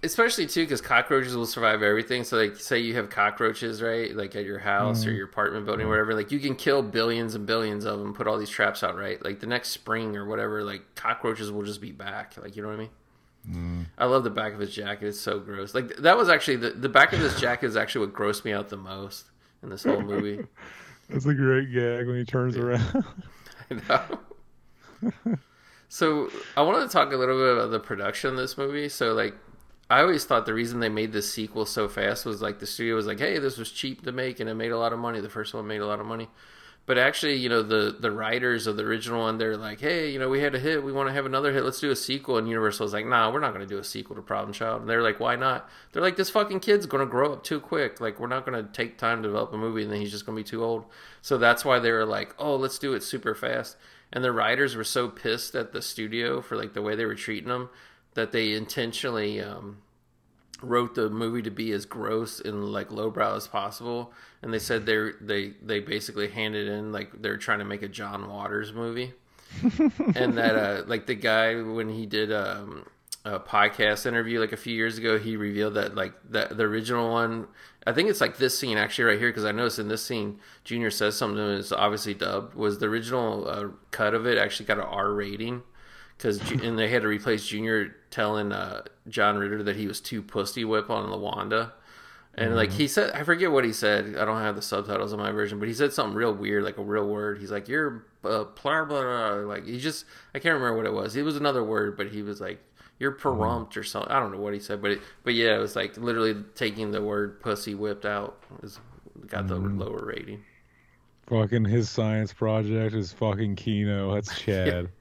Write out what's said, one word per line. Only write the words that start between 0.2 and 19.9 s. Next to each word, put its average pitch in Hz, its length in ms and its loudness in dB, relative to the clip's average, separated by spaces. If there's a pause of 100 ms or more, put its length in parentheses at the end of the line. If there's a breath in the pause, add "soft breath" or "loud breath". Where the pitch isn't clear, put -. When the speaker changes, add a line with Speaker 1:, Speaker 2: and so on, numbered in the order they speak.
Speaker 1:
too, 165 180 2
'cause 139 160 -2
cockroaches 127 540 2
will 117 100 0
survive 110 380 2
everything. 113 400 4
So, 117 140 -2
like, 104 180 4
say - 240 0
you 117 160 -2
have 104 160 -2
cockroaches, 110 720 0
right? 113 320 -2
Like, 101 200 -6
at 104 100 -4
your 98 120 -6
house 104 480 2
or 107 40 2
Speaker 2:
Mm-hmm. 110 80 0
Speaker 1:
your 98 100 -4
apartment 104 400 -2
building 107 140 0
or 110 80 0
Speaker 2:
Mm-hmm. - 20 2
Speaker 1:
whatever. 107 240 4
Like, 104 160 -2
you 143 80 0
can 135 160 -2
kill 139 260 4
billions 113 540 0
and 104 100 -6
billions 107 400 0
of 104 140 -2
'em, 104 140 -6
put 113 120 -4
all 107 140 2
these 104 100 -4
traps 101 340 0
out, 90 140 0
right? 98 260 -6
Like, 101 180 -6
the - 60 -10
next 120 220 -2
spring 110 480 -2
or 101 80 -6
whatever, 107 380 -2
like, 101 320 -10
cockroaches 110 560 -2
will 104 120 -4
just 101 180 -6
be 104 100 -12
back. - 500 -10
Like, 101 140 -14
you 107 80 -8
know 107 60 -6
what 107 60 -6
I 107 40 -8
mean? 110 100 -8 (580 soft breath)
Speaker 2:
Mm. 87 380 -4 (120)
Speaker 1:
I 123 80 2
love 127 180 6
the 117 80 0
back 107 220 -2
of 104 60 -12
his 101 140 -4
jacket. 104 340 -6
It's 104 120 -6
so 101 200 -2
gross. 98 360 -8
Like, 123 140 -2
th-, - 100 -12
that 165 180 8
was 214 120 6
actually, 151 280 4
the, 117 140 0
the 123 180 -4
back 139 240 8
of - 60 2
his 147 200 2
jacket 123 280 2
is 110 100 2
actually 107 300 0
what 101 80 -8
grossed 104 280 0
me 110 100 -2
out 101 160 -2
the 104 80 -10
most 98 480 -12 (360 soft breath)
in - 80 -12
this 196 140 -10
whole 220 180 4